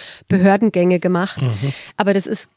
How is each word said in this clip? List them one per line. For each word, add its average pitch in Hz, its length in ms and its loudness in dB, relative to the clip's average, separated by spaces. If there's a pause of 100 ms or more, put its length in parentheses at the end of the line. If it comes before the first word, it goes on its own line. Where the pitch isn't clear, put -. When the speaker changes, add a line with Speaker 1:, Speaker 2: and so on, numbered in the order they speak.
(280)
Speaker 1:
Behördengänge 185 720 2
gemacht. 180 440 -2
Speaker 2:
Mhm. 123 320 -2 (240)
Speaker 1:
Aber 196 160 2
das 196 120 -2
ist - 300 -8